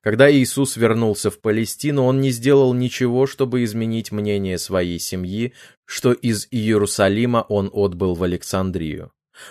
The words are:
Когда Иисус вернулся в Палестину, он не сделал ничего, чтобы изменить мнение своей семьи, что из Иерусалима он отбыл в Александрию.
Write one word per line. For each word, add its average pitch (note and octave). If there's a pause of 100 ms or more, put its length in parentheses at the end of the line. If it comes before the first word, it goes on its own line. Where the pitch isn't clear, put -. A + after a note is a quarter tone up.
Когда A#2+
Иисус C3+
вернулся A2+
в -
Палестину, B2+
он C3
не C3+
сделал B2+
ничего, B2
чтобы B2
изменить A2+
мнение G2+
своей F2+
семьи, F#2+ (300)
что -
из A2+
Иерусалима G#2+
он G2
отбыл F#2
в E2+
Александрию. F2 (400)